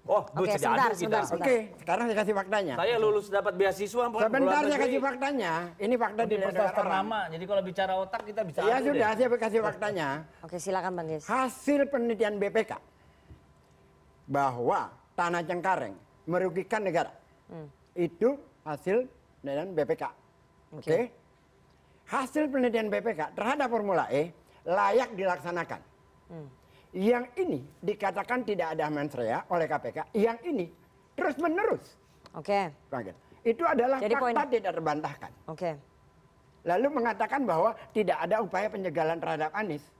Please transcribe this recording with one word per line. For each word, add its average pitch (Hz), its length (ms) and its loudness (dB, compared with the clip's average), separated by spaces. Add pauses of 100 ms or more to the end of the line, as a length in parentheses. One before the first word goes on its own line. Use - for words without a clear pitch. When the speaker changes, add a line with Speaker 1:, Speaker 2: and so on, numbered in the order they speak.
Speaker 1:
Oh, 196 320 2
Speaker 2:
Oke, 190 160 0
Speaker 1:
bisa 202 80 0
Speaker 2:
sebentar, 240 320 4
Speaker 1:
diadu 214 80 0
Speaker 2:
sebentar, 214 240 0
Speaker 1:
kita. 220 80 -2
Speaker 2:
sebentar. 175 160 -2
Speaker 3:
Oke, 254 120 4 (200)
sekarang 202 320 0
saya 214 100 0
kasih 214 160 2
faktanya. 190 400 0
Speaker 1:
Saya 208 220 2
lulus 214 320 2
dapat 196 240 0
beasiswa, 196 560 0
bukan 220 160 0
Speaker 3:
Sebentar, 233 180 2
Speaker 1:
luar 277 140 4
Speaker 3:
saya 294 100 4
Speaker 1:
negeri. 294 160 2
Speaker 3:
kasih 262 200 2
faktanya. 254 500 -2 (240)
Ini 226 180 0
fakta 220 300 0
di 214 100 0
Speaker 1:
Universitas 196 160 0
Speaker 3:
negara 180 140 2
orang. 190 160 0
Speaker 1:
ternama. 196 380 0 (100)
Jadi 165 180 -8
kalau 196 160 2
bicara 185 320 -2
otak 190 300 -4
kita 208 180 -6
bisa 170 180 -4
Speaker 3:
Ya 226 140 4
Speaker 1:
adu 262 140 0
Speaker 3:
sudah, 285 80 2 (100)
Speaker 1:
deh. 214 140 2
Speaker 3:
saya 254 100 4
kasih 226 300 2
faktanya. 208 480 -2 (320)
Speaker 2:
Oke, 170 180 -12
silakan, 185 360 -2
Bang 170 120 -6
Des. 156 160 -6
Speaker 3:
Hasil 262 600 0
penelitian 233 500 0
B 202 140 0
P 208 160 2
K - 80 -8 (1500)
bahwa 139 560 0 (320)
tanah 175 300 0
Cengkareng 165 520 -2 (300)
merugikan 180 560 0
negara. 170 320 0 (340)
Speaker 2:
Hmm. 160 200 -16 (260)
Speaker 3:
Itu 180 460 0 (240)
hasil 180 420 -2 (340)
penelitian 151 360 -4
B 156 100 2
P 151 100 0
K. 147 100 -6 (680)
Speaker 2:
Oke. 156 100 -16
Speaker 3:
Oke. 175 200 2 (1080)
Hasil 269 380 0
penelitian 240 420 2
B 202 100 0
P 202 140 -2
K 151 200 -4
terhadap 262 360 0
Formula 202 400 2
E 147 220 0 (320)
layak 202 500 2
dilaksanakan. 175 680 -2 (460)
Speaker 2:
Hmm. 160 220 -16 (420)
Speaker 3:
Yang 233 340 2 (120)
ini 320 240 0 (180)
dikatakan 202 640 -2
tidak 170 320 -2
ada 156 140 0
mens 147 260 -4
rea 123 320 -2
oleh 170 200 0
K 151 100 -2
P 135 160 -4
K. 151 60 -8 (120)
Yang 226 340 0
ini 254 220 -2 (480)
terus-menerus. 330 840 -2 (340)
Speaker 2:
Oke. 190 380 -2 (160)
Speaker 3:
Panggil. 110 280 -8 (260)
Itu 233 240 0
adalah 262 340 2
Speaker 2:
Jadi 214 160 2
Speaker 3:
fakta 269 80 2
Speaker 2:
poin 240 120 2 (140)
Speaker 3:
tidak 214 240 0
terbantahkan. 156 580 -4 (180)
Speaker 2:
Oke. 165 220 -4 (920)
Speaker 3:
Lalu 190 300 2
mengatakan 233 500 0
bahwa 196 300 4 (180)
tidak 180 300 2
ada 175 180 0
upaya 202 300 -2
penjagalan 170 480 0
terhadap 156 360 -2
Anies. 190 300 -4 (180)